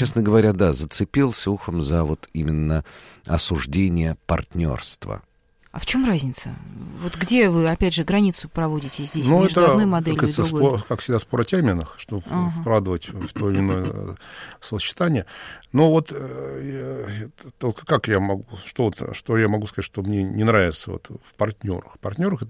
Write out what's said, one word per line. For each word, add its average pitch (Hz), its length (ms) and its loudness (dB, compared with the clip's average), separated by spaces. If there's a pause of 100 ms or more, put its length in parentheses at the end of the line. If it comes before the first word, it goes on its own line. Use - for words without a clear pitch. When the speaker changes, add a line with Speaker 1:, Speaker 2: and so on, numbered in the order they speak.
Speaker 1:
честно 113 160 0
говоря, 107 300 6
да, 92 200 4
зацепился 98 800 0
ухом 87 300 -4
за 80 240 2
вот 73 280 -4
именно 78 520 0 (400)
осуждение 82 920 0 (100)
партнерства. 78 960 -4 (480)
Speaker 2:
А - 100 -10
в - 60 -8
чем 262 200 2
разница? 139 500 -2 (460)
Вот 175 140 -8
где 202 340 4
вы, 165 180 4
опять 165 240 2
же, 165 100 0
границу 190 460 2
проводите 151 560 -4
здесь 139 240 -2
Speaker 3:
Ну, 175 140 6
Speaker 2:
между 180 180 4
Speaker 3:
это, 165 120 8
Speaker 2:
одной 214 120 4
моделью 165 340 0
Speaker 3:
как - 120 2
Speaker 2:
и - 20 -2
Speaker 3:
это, - 100 0
Speaker 2:
другой? 156 180 0 (180)
Speaker 3:
спор, 101 100 -6
как 117 120 -4
всегда, 120 180 0
спор 120 240 -2
о - 20 -2
терминах, 101 540 0
что - 220 -8
в-, - 100 -14
Speaker 2:
Ага. 175 180 0
Speaker 3:
вкладывать 110 640 0
в 90 240 -8
то 104 160 0
или 98 80 2
иное, 95 280 0
э, 98 280 -8 (480)
словосочетание. 131 640 -2 (460)
Но 156 180 6
вот, 160 200 2
э, 135 1000 -10
я, 107 160 -8
это, - 400 -10
вот 113 200 -4
как - 220 0
я 104 100 4
могу, 98 260 -2 (200)
что - 200 -2
вот, - 300 -4
что - 220 -2
я 113 120 4
могу 107 180 0
сказать, 101 180 -6
что - 180 -8
мне 101 200 0
не 98 200 -2
нравится 95 500 2
вот - 180 -12 (120)
в - 120 -20
партнерах? 104 640 -4
В - 20 -20
партнерах 156 420 -2
это 110 100 -8